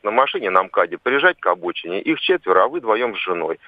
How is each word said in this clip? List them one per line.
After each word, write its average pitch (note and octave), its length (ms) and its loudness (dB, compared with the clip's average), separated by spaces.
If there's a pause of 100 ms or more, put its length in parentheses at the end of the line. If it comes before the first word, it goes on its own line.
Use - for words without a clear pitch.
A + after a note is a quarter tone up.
на G#2 80 -2
машине, B2+ 400 0
на F#2 120 4
мкаде, F2+ 340 -2
прижать C#3+ 420 0
к - 80 -6
обочине, F2 540 -2
их D#3 180 -2
четверо, F#2+ 460 2
а - 20 4
вы D#3+ 120 -8
вдвоем A2+ 360 0
с - 40 -8
женой. E2+ 480 -4